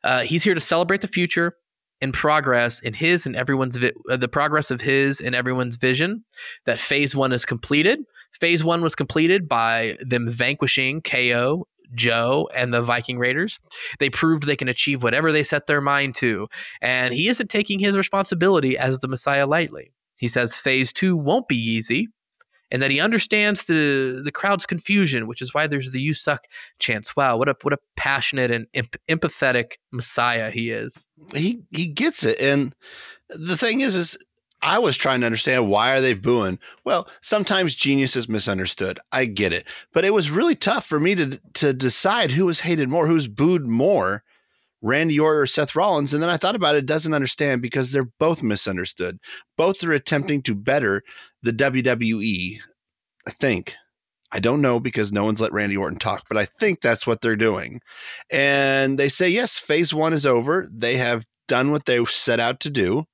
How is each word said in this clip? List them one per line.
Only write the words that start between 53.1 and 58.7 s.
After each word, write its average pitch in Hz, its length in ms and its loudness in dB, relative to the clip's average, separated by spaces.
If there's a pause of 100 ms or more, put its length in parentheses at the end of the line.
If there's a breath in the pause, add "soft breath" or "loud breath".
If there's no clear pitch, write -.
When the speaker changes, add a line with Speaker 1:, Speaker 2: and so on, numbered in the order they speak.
Speaker 2:
I 120 60 -10
think. 110 440 -2 (600)
I 104 40 -2
don't 123 220 2
know 123 180 2
because 110 340 -2
no 101 100 2
one's 107 160 0
let 110 140 0
Randy 101 240 0
Orton 95 220 -4
talk, 98 280 -4
but 107 100 -2
I 104 80 2
think - 360 -2
that's 117 240 0
what 117 160 0
they're 113 140 2
doing. 104 460 -2 (500 loud breath)
And 139 640 2